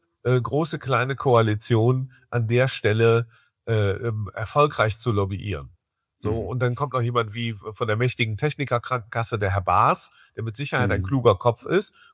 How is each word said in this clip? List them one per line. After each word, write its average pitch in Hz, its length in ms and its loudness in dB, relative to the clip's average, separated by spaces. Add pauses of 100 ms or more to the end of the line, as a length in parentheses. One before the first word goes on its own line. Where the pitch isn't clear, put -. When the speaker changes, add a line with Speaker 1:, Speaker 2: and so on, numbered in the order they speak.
(240)
Speaker 1:
äh, 123 160 2
große 151 380 -2
kleine 127 380 -2
Koalition 120 960 2 (180)
an 117 180 -2
der 120 200 4
Stelle, 117 600 2 (400)
äh, 107 260 2
ähm, 107 400 -6
erfolgreich 113 680 0
zu 120 120 -2
lobbyieren. 95 580 -4 (500)
So, 110 220 -4
Speaker 2:
Mhm. 98 60 -8
Speaker 1:
und 127 120 -4
dann 123 160 0
kommt 131 180 -4
noch 127 80 0
jemand 117 320 0
wie 117 200 -4
von 110 320 -8
der 107 120 0
mächtigen 117 400 0
Technikerkrankenkasse, 123 1000 -4
der 101 140 0
Herr 98 100 0
Baas, 107 480 2 (280)
der 107 60 -8
mit 110 120 -6
Sicherheit 139 340 -2
ein 107 120 0
Speaker 2:
Mhm. 92 40 -4
Speaker 1:
kluger 120 300 4
Kopf - 300 -2
ist 190 280 0 (200)